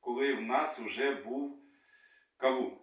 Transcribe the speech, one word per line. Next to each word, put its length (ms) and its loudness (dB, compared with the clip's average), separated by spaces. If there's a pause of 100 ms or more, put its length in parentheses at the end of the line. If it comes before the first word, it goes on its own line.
коли 260 2
в 80 -2
нас 380 0
вже 320 0
був 480 -4 (760)
кавун. 460 2